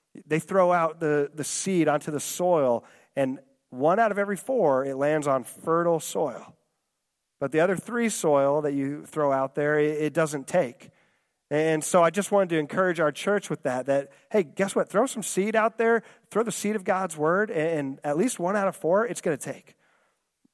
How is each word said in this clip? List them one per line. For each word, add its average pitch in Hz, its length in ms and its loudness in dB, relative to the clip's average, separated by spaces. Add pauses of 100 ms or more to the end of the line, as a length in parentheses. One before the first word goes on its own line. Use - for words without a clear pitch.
(280)
They 151 120 0
throw 180 320 2
out 165 280 0
the, 147 340 0
the 151 100 -8
seed 175 440 0
onto 147 240 0
the 147 80 -4
soil, 147 640 0 (320)
and 135 240 -2 (320)
one 151 280 0
out 226 120 2
of 196 80 -2
every 202 180 -2
four, 151 480 0
it 135 100 -4
lands 147 320 0
on 131 160 0
fertile 170 560 0
soil. - 560 -6 (840)
But 135 120 -4
the 156 100 2
other 185 140 2
three 233 340 -2
soil 143 520 2
that 147 120 -2
you 139 320 -4
throw 147 260 -2
out 135 240 -2
there, 151 240 0
it, 151 220 0
it 151 120 -2
doesn't 151 340 -2
take. 151 440 -2 (600)
And 156 320 0
so 180 200 4
I 165 80 4
just 185 200 -4
wanted 196 180 2
to 165 100 0
encourage 175 400 0
our 151 120 2
church 196 380 -2
with 165 140 -6
that, 127 240 -2
that, 139 240 0 (180)
hey, 208 140 2
guess 190 320 -4
what? 190 120 2
Throw 226 200 0
some 214 160 -8
seed 208 320 -2
out 220 240 0
there. 233 240 2 (260)
Throw 214 140 0
the 220 80 -4
seed 208 240 -2
of 202 80 -6
God's 185 340 -2
word, 180 320 2
and, 165 300 -2
and 139 240 -6
at 147 140 -2
least 240 200 0
one 180 180 -2
out 196 120 0
of 175 80 -2
four, 196 320 0
it's 175 140 -8
gonna 160 140 -2
take. - 400 -12 (800)